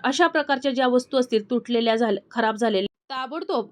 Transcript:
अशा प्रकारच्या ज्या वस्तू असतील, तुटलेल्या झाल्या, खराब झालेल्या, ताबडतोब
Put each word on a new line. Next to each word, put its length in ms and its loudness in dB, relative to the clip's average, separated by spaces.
अशा 240 2
प्रकारच्या 440 0
ज्या 160 2
वस्तू 300 0
असतील, 320 0
तुटलेल्या 460 0
झाल्या, 260 0
खराब 240 0
झालेल्या, 320 0
ताबडतोब 640 -6